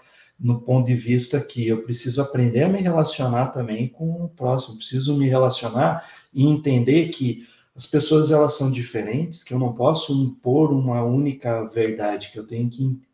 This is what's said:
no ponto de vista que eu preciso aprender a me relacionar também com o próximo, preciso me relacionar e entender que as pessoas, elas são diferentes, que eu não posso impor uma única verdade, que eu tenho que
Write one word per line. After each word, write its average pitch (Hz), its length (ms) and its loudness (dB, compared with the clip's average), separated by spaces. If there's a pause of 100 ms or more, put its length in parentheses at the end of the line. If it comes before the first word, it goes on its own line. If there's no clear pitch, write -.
(400)
no 120 220 0
ponto 127 240 2
de 123 80 2
vista 120 480 0
que 113 260 -6
eu 110 140 0
preciso 120 400 -4
aprender 123 400 2
a 175 80 4
me 196 100 0
relacionar 156 680 0
também 117 400 -4
com 165 380 -6
o 165 40 -10
próximo, 127 480 -4
preciso 135 400 -4
me 139 100 2
relacionar 131 800 0 (240)
e 131 140 2
entender 147 640 4
que 123 340 -4 (320)
as - 120 -8
pessoas, 151 420 4
elas 151 240 4
são 135 160 0
diferentes, 120 720 -4
que - 80 -14
eu 123 60 -2
não 123 160 -2
posso 143 400 0
impor 135 580 2
uma 127 320 0
única 123 640 0
verdade, 110 640 -4
que - 60 -14
eu 110 80 -12
tenho 120 240 -4
que 127 300 -4 (140)